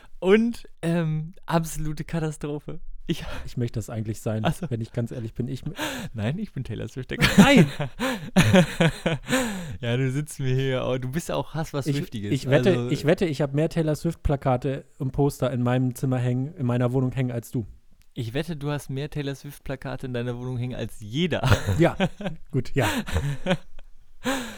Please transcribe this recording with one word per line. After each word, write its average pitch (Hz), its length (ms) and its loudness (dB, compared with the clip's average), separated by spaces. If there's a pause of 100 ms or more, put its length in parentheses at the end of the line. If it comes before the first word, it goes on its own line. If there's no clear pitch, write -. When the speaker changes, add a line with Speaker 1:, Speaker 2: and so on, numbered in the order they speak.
(200)
Speaker 1:
Und, 226 480 4 (140)
ähm, 160 520 0 (120)
absolute 156 580 0
Katastrophe. 151 720 -4 (300)
Ich - 160 -2 (200)
Speaker 2:
Ich - 120 -10
möchte 117 220 -2
das 104 100 -6
eigentlich 113 320 -4
sein, 110 240 0
Speaker 1:
Ach 160 80 4
so. 156 160 -6
Speaker 2:
wenn 113 120 -2
ich 110 100 -6
ganz - 220 -2
ehrlich 113 220 -8
bin. 123 120 -2
Ich 131 180 -6
m- 156 100 -6 (380)
Speaker 1:
Nein, 120 280 -2
ich 214 120 -8
bin 127 120 -6
Taylor 107 240 -6
Swift - 240 -8
der - 60 -2 (180)
Speaker 2:
Nein! 202 340 10 (640)
Speaker 1:
<laughs> 165 840 4 (600)
Ja, 120 160 0
du 131 140 2
sitzt 147 300 -4
mir 131 140 0
hier, 131 300 2
oh, 123 140 0
du 127 140 -6
bist 160 160 -4
ja 156 80 -2
auch - 180 -4
Hass 156 180 -4
was 139 140 -4
Speaker 2:
Ich, 143 100 0
Speaker 1:
Swiftiges. 104 360 -4
Speaker 2:
ich 135 180 0
wette, 131 200 0
Speaker 1:
Also 120 200 -2
Speaker 2:
ich 143 140 -2
wette, 180 220 2
ich 156 160 -2
hab 139 120 -2
mehr 156 140 0
Taylor 156 260 -2
Swift-Plakate 139 880 -2 (140)
im 131 140 -4
Poster 143 400 0
in 123 100 0
meinem 123 320 2
Zimmer 127 240 0
hängen, 127 380 -2
in 131 100 -2
meiner 123 260 2
Wohnung 127 200 2
hängen 127 180 -2
als 120 220 -8
du. 113 140 -2 (480)
Speaker 1:
Ich 113 200 -6
wette, 160 220 -4
du 143 140 -4
hast 147 200 -4
mehr 139 200 -6
Taylor 139 260 -4
Swift-Plakate 135 680 -8
in 127 80 -6
deiner 120 240 -2
Wohnung 127 180 -6
hängen 123 180 -4
als 107 240 -6
jeder. 147 500 0 (140)
<laughs> 95 160 2
Speaker 2:
Ja, 160 180 6 (540)
gut, - 240 0
ja. 131 140 4 (560)
Speaker 1:
<laughs> 180 120 2 (1000)